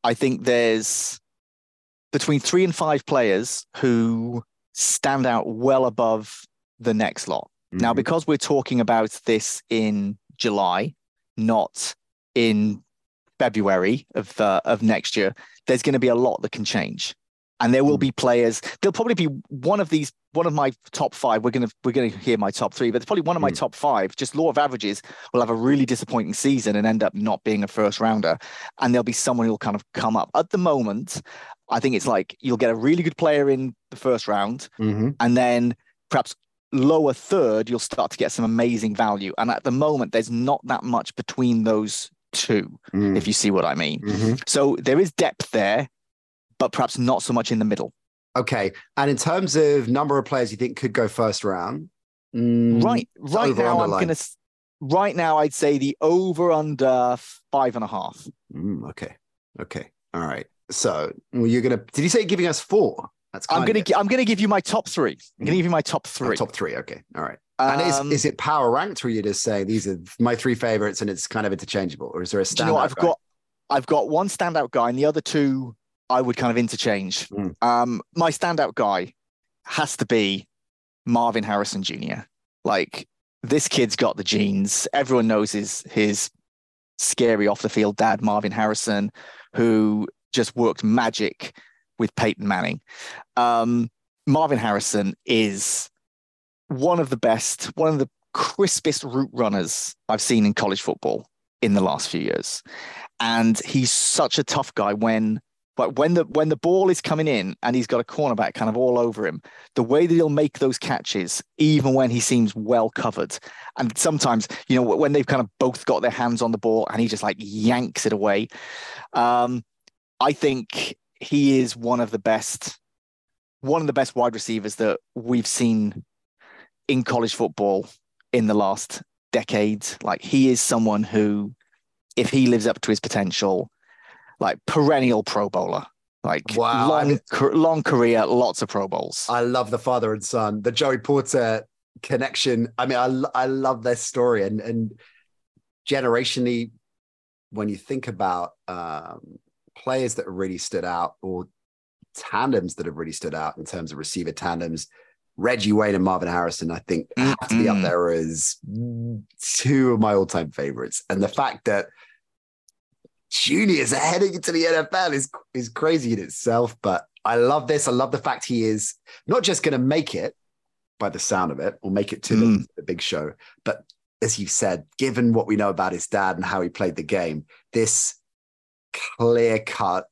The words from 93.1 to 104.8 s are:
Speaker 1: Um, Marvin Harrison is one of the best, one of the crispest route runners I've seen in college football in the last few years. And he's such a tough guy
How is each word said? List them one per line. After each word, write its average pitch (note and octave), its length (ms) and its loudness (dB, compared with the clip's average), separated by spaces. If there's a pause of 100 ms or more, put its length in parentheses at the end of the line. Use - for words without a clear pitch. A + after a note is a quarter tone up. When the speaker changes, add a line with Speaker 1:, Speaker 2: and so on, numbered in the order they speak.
Speaker 1:
Um, A#2+ 540 2 (380)
Marvin C#3+ 320 4
Harrison G2+ 540 0 (120)
is G#2+ 640 0 (800)
one D#3+ 320 0
of C#3 100 0
the C3 80 -2
best, - 480 0 (100)
one D#3+ 140 2
of D3+ 100 0
the C3 100 -2 (240)
crispest - 720 -2
route C3 300 -2
runners G2+ 600 -2 (140)
I've A2 120 0
seen A2+ 240 4
in G#2 80 4
college G2 280 -2
football - 460 -4 (340)
in G#2 120 2
the G2+ 80 4
last D#2+ 280 -2
few D#2+ 120 -4
years. G1+ 400 -4 (580)
And A2+ 460 2
he's B2+ 260 0
such - 460 0
a C#3+ 60 0
tough - 320 -2
guy G2+ 180 0